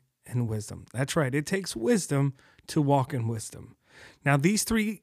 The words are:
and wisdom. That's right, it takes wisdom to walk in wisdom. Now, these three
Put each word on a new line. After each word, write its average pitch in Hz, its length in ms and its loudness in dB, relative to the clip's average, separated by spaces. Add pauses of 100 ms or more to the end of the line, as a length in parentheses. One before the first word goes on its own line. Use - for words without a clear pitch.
(260)
and 120 220 -2
wisdom. 107 460 -8
That's 135 240 -2
right, 135 180 2
it 147 100 0
takes 196 300 -4
wisdom 175 580 2 (340)
to - 140 0
walk 139 320 2
in 117 140 -2
wisdom. - 480 -8 (480)
Now, 143 140 6
these 196 260 2
three 220 400 0